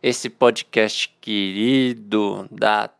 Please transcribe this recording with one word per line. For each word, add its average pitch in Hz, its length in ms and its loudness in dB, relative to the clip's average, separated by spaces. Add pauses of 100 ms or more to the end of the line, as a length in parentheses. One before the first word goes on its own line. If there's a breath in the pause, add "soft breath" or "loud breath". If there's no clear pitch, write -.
Esse 123 300 -2
podcast - 880 0
querido 107 1300 0
da 107 400 0 (120)